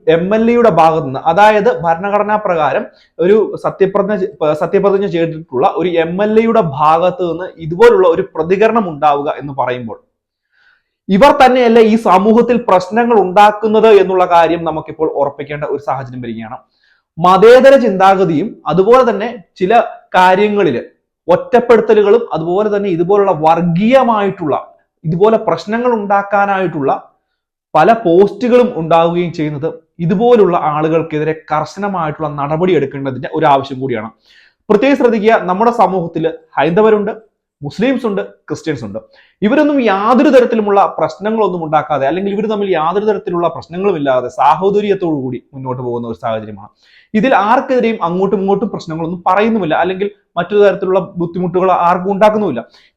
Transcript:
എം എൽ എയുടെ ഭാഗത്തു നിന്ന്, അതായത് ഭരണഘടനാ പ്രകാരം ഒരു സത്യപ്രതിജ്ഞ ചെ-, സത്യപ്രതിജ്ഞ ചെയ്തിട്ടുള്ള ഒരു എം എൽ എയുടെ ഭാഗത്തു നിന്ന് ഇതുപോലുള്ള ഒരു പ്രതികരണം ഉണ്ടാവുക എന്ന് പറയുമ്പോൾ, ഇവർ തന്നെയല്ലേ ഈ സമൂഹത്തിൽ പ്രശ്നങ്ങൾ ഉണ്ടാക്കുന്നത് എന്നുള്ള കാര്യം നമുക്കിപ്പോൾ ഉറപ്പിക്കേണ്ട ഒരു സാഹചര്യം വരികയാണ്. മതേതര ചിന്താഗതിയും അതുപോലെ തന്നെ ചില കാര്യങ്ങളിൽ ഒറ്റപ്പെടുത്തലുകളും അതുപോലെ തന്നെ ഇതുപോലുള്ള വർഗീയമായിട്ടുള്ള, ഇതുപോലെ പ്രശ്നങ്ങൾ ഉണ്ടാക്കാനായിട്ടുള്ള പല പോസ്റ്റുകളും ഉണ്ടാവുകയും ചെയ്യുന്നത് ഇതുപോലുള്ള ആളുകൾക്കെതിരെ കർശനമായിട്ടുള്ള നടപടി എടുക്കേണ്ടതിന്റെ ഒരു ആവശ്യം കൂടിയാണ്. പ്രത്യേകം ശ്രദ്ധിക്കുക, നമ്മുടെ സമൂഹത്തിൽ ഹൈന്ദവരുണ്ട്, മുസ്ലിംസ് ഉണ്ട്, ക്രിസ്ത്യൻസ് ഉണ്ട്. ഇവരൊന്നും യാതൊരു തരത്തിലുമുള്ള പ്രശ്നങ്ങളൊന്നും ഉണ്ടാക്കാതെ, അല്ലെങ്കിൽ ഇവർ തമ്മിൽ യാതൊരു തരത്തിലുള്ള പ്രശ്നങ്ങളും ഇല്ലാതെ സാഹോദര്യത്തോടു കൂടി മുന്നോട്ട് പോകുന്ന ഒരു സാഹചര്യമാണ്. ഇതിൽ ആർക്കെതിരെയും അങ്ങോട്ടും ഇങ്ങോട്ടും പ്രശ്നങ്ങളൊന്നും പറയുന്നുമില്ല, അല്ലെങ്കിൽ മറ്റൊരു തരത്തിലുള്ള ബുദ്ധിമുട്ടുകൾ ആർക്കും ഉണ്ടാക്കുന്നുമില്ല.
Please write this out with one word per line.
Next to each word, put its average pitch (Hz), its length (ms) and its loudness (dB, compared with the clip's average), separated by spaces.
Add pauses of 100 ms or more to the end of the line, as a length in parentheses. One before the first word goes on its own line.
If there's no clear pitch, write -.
എം 170 260 2
എൽ 226 160 2
എയുടെ 240 200 4
ഭാഗത്തു 160 360 2
നിന്ന്, 131 140 -8
അതായത് 208 600 2
ഭരണഘടനാ 202 560 -2
പ്രകാരം 175 500 -2 (320)
ഒരു 185 440 2
സത്യപ്രതിജ്ഞ 190 540 -2
ചെ-, 170 440 -2
സത്യപ്രതിജ്ഞ 196 460 0
ചെയ്തിട്ടുള്ള 165 680 -2
ഒരു 165 120 -2
എം 170 340 -2
എൽ 214 180 2
എയുടെ 233 200 2
ഭാഗത്തു 170 720 0
നിന്ന് 165 140 -8 (120)
ഇതുപോലുള്ള 185 520 4
ഒരു 165 140 0 (120)
പ്രതികരണം 196 540 0
ഉണ്ടാവുക 147 500 -2
എന്ന് 139 140 -12
പറയുമ്പോൾ, 123 500 -6 (1080)
ഇവർ 247 360 4
തന്നെയല്ലേ 240 380 4
ഈ 220 140 4
സമൂഹത്തിൽ 220 600 2 (120)
പ്രശ്നങ്ങൾ 214 520 2
ഉണ്ടാക്കുന്നത് 214 680 2
എന്നുള്ള 185 360 4
കാര്യം 170 400 2
നമുക്കിപ്പോൾ 156 460 -6
ഉറപ്പിക്കേണ്ട 143 540 -6
ഒരു 139 180 -6
സാഹചര്യം 127 380 -8
വരികയാണ്. 113 360 -12 (600)
മതേതര 226 580 6
ചിന്താഗതിയും 190 920 0
അതുപോലെ 226 440 4
തന്നെ 208 340 -6 (120)
ചില 202 260 2 (320)
കാര്യങ്ങളിൽ 185 720 2 (440)
ഒറ്റപ്പെടുത്തലുകളും 214 1040 2
അതുപോലെ 185 440 -2
തന്നെ 202 120 -4
ഇതുപോലുള്ള 190 420 0
വർഗീയമായിട്ടുള്ള, 180 1400 0 (300)
ഇതുപോലെ 185 320 2
പ്രശ്നങ്ങൾ 220 580 -2
ഉണ്ടാക്കാനായിട്ടുള്ള 196 1200 -2 (640)
പല 160 180 4
പോസ്റ്റുകളും 220 840 2
ഉണ്ടാവുകയും 165 580 0
ചെയ്യുന്നത് 151 420 -6 (240)
ഇതുപോലുള്ള 185 640 2
ആളുകൾക്കെതിരെ 156 680 -2
കർശനമായിട്ടുള്ള 156 960 -6
നടപടി 151 440 -2
എടുക്കേണ്ടതിന്റെ 139 600 -4
ഒരു 160 140 -2
ആവശ്യം 139 340 0
കൂടിയാണ്. 113 300 -6 (600)
പ്രത്യേകം 262 260 2
ശ്രദ്ധിക്കുക, 226 460 2
നമ്മുടെ 185 280 0
സമൂഹത്തിൽ 180 640 -2 (240)
ഹൈന്ദവരുണ്ട്, 202 540 2 (520)
മുസ്ലിംസ് 233 440 -4
ഉണ്ട്, 202 160 -4
ക്രിസ്ത്യൻസ് - 640 -10
ഉണ്ട്. 101 140 -12 (440)
ഇവരൊന്നും 285 420 2
യാതൊരു 226 440 2
തരത്തിലുമുള്ള 220 680 2
പ്രശ്നങ്ങളൊന്നും 185 640 -4
ഉണ്ടാക്കാതെ, 151 420 -2
അല്ലെങ്കിൽ 190 280 -2
ഇവർ 214 120 -4
തമ്മിൽ 202 240 -4
യാതൊരു 175 340 -2
തരത്തിലുള്ള 175 440 -2
പ്രശ്നങ്ങളും 175 480 -4
ഇല്ലാതെ 127 320 -2
സാഹോദര്യത്തോടു 185 840 0
കൂടി 127 280 -8 (120)
മുന്നോട്ട് 131 280 -10
പോകുന്ന 120 260 -6
ഒരു 110 140 -10
സാഹചര്യമാണ്. 107 460 -8 (460)
ഇതിൽ 233 200 2
ആർക്കെതിരെയും 226 680 0
അങ്ങോട്ടും 190 360 -2
ഇങ്ങോട്ടും 196 280 -2
പ്രശ്നങ്ങളൊന്നും 165 580 -8
പറയുന്നുമില്ല, 196 480 0
അല്ലെങ്കിൽ 185 360 -2 (260)
മറ്റൊരു 190 240 0
തരത്തിലുള്ള 185 560 0
ബുദ്ധിമുട്ടുകൾ 180 560 -2
ആർക്കും 180 400 0
ഉണ്ടാക്കുന്നുമില്ല. 196 520 0 (320)